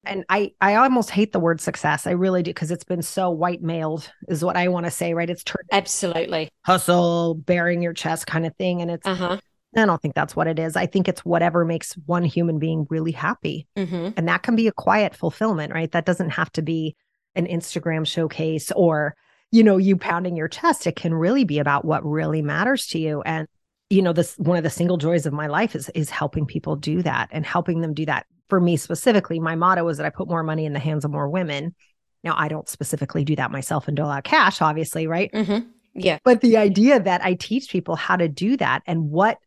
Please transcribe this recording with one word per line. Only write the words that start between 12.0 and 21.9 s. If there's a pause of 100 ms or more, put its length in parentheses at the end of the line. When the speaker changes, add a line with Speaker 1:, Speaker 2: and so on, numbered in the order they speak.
Speaker 1:
one
human
being
really
happy.
Speaker 2:
Mm-hmm.
Speaker 1:
And
that
can
be
a
quiet
fulfillment,
right?
That
doesn't
have
to
be (400)
an
Instagram
showcase
or, (380)
you
know,
you
pounding
your
chest.
It
can
really
be
about
what